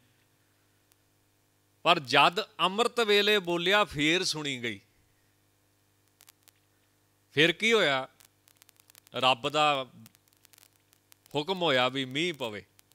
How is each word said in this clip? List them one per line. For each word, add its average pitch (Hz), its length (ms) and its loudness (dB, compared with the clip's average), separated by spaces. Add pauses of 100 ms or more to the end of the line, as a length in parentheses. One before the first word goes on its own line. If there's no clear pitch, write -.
(1800)
ਪਰ 170 160 2
ਜਦ 147 420 2
ਅੰਮ੍ਰਿਤ 202 580 -2
ਵੇਲੇ 208 400 2
ਬੋਲਿਆ, 175 460 0
ਫੇਰ 156 380 0
ਸੁਣੀ 143 400 -8
ਗਈ। 107 160 -8 (2500)
ਫਿਰ 160 200 4
ਕੀ 214 220 0
ਹੋਇਆ? 139 340 0 (1080)
ਰੱਬ 127 340 2
ਦਾ 147 360 0 (1500)
ਹੁਕਮ 175 260 -4
ਹੋਇਆ 127 280 2
ਵੀ 135 160 -6
ਮੀਂਹ 151 280 -6
ਪਵੇ। 107 320 -10 (300)